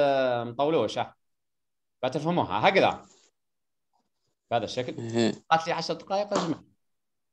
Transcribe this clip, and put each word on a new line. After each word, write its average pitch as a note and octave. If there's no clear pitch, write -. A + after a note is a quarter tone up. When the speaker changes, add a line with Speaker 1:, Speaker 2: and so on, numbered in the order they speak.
Speaker 1:
نطولوش، B2+
ها. A2+
باه B2+
تفهموها، C#3+
هكذا. D3+
بهذا A#2
الشكل. B2
Speaker 2:
إيه. A#2
Speaker 1:
قالت D#3+
لي E3+
عشر E3
دقائق G3+
يا F#3
جماعة. D3+